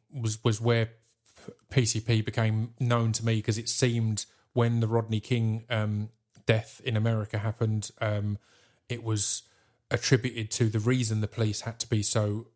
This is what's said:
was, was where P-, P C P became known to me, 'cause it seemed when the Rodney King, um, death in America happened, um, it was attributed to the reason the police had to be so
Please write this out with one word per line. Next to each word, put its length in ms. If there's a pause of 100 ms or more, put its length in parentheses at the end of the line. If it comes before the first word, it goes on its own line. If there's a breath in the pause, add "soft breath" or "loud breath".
was, 320
was 200
where 240
P-, 680 (160)
P 160
C 140
P 220
became 580
known 320
to 140
me, 160
'cause 160
it 100
seemed 580 (280 soft breath)
when 260
the 80
Rodney 320
King, 500
um, 420 (360)
death 360
in 140
America 400
happened, 540 (100)
um, 360 (520 soft breath)
it 140
was 400 (480 soft breath)
attributed 580
to 200
the 100
reason 420
the 60
police 340
had 180
to 80
be 140
so 540